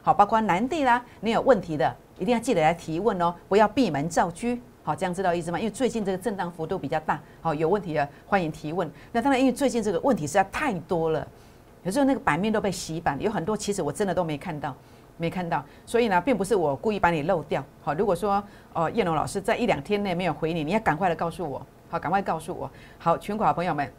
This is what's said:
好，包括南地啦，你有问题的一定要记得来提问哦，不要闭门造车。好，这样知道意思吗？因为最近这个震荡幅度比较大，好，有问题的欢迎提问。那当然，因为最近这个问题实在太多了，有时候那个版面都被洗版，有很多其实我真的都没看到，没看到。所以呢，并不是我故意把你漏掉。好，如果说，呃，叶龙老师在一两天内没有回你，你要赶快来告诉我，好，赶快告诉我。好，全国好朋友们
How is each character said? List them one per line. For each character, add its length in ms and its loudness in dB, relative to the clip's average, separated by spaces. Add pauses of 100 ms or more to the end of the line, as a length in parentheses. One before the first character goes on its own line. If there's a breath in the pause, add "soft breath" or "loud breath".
好， 100 4
包 140 8
括 140 2
南 280 2
地 140 0
啦， 180 4 (200 loud breath)
你 100 -2
有 100 2
问 200 6
题 160 -6
的 180 2 (240)
一 60 -4
定 100 2
要 60 0
记 120 -2
得 80 2
来 140 4
提 240 -6
问 240 0
哦， 100 2 (160 loud breath)
不 60 2
要 140 6
闭 200 2
门 200 0
造 240 2
车。 260 -4 (240)
好， 140 -4
这 100 -4
样 80 -2
知 80 -4
道 100 2
意 80 0
思 120 -6
吗？ 80 -2
因 40 -4
为 60 -2
最 180 0
近 160 -2
这 60 -2
个 80 -2
震 180 -4
荡 140 -6
幅 160 -8
度 100 -2
比 120 -6
较 120 -2
大， 200 -4 (200 loud breath)
好， 140 0
有 140 0
问 120 2
题 140 -6
的 140 0 (180 loud breath)
欢 160 2
迎 80 -2
提 220 -8
问。 180 -2 (220 loud breath)
那 100 0
当 100 2
然， 60 4
因 80 4
为 60 4
最 160 2
近 120 0
这 120 0
个 80 0
问 160 4
题 100 -4
实 60 -6
在 180 4
太 300 -2
多 300 0
了， 140 -2 (600 loud breath)
有 80 -4
时 80 2
候 40 6
那 100 4
个 40 -4
版 180 0
面 160 0
都 80 2
被 120 0
洗 280 -6
版， 200 0
有 100 0
很 140 -4
多 120 -2
其 160 -4
实 80 -2
我 120 0
真 120 0
的 80 0
都 120 0
没 120 -4
看 220 -8
到， 160 -6 (420 loud breath)
没 140 -2
看 180 -6
到。 140 0 (240 loud breath)
所 140 2
以 80 4
呢， 120 4
并 160 2
不 60 0
是 140 2
我 180 2
故 160 -2
意 80 -2
把 120 2
你 120 0
漏 220 0
掉。 180 -4 (200)
好， 120 -2
如 120 0
果 100 2
说， 260 0 (300 loud breath)
呃， 200 -2
叶 120 0
龙 100 0
老 120 0
师 140 -6
在 160 0
一 100 0
两 160 2
天 200 -2
内 120 -2
没 100 -2
有 80 0
回 200 -2
你， 120 -2
你 60 -2
要 100 2
赶 160 0
快 140 0
来 40 0
告 160 -4
诉 180 -8
我， 160 -8 (260)
好， 80 -4
赶 120 -4
快 120 2
告 180 -4
诉 140 -10
我。 160 -8 (280 loud breath)
好， 200 2
全 180 -6
国 80 -2
好 80 4
朋 120 -2
友 100 0
们 240 -6